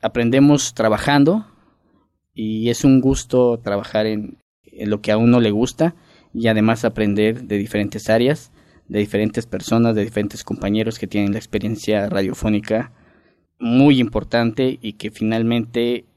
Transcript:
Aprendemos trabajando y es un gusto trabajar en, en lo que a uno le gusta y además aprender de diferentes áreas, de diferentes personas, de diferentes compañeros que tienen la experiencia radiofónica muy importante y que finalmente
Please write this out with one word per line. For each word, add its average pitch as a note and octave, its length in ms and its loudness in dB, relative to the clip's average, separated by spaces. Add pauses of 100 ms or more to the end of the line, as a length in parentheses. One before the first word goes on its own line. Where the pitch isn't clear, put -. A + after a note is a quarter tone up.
Aprendemos C3 720 2
trabajando C#3+ 720 2 (840)
y A2 360 -4
es A#2+ 140 -2
un C3+ 180 6
gusto B2+ 600 2
trabajar G#2 440 -2
en, G#2+ 300 -6 (260)
en - 260 -10
lo G#2 120 -2
que A2 100 -2
a G#2+ 60 4
uno A#2+ 220 6
le A2 120 2
gusta B2+ 440 0 (380)
y A2+ 140 -2
además A2 380 2
aprender G#2+ 600 0
de G#2 120 -4
diferentes G#2 520 -6
áreas, B2 420 0 (360)
de G#2+ 120 -4
diferentes G#2 480 -2
personas, A2+ 480 0
de G#2 80 0
diferentes G#2 400 -6
compañeros G#2+ 560 -4
que G#2 80 -8
tienen G2+ 240 -2
la A2 80 -4
experiencia G#2+ 680 -4
radiofónica G#2+ 840 -2 (680)
muy C3 420 4
importante A#2 800 -2
y G#2+ 140 -10
que - 160 -12
finalmente A#2 960 -2 (120)